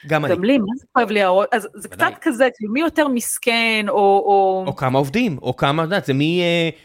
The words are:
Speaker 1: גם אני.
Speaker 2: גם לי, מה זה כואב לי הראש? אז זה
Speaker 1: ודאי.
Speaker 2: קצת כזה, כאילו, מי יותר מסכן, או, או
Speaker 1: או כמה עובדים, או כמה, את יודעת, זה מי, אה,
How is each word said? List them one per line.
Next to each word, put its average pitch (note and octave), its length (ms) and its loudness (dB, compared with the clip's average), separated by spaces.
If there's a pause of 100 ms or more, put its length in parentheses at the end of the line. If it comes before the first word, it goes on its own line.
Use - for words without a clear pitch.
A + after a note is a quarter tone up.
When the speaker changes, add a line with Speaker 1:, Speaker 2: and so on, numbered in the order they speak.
Speaker 1:
גם D3 180 0
אני. F3 100 0
Speaker 2:
גם F3+ 80 -2
לי, C4 140 4
מה G#3 80 -2 (140)
זה - 120 -20
כואב A3+ 200 0
לי G#3 120 0
הראש? F#3+ 280 2
אז G#3 220 -2
זה G#3+ 180 -16
Speaker 1:
ודאי. F4+ 200 -2
Speaker 2:
קצת - 100 -16
כזה, B3+ 260 2 (100)
כאילו, G#3 160 -8
מי C4 60 -2
יותר D#4+ 280 0
מסכן, A3+ 840 -2
או, - 60 -2
או G3 720 2
Speaker 1:
או - 80 -6
כמה C3 240 0
עובדים, D3 420 -2
או B2 140 -4
כמה, D3+ 280 0
את D#3 40 -4
יודעת, F#3+ 180 -4
זה C#3 80 0
מי, D#3 280 0
אה, E3+ 280 0 (160)